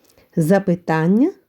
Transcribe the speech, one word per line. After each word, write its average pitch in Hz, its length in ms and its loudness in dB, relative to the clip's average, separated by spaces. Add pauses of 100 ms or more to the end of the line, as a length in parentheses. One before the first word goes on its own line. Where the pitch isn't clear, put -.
(360)
Запитання 180 960 0 (180)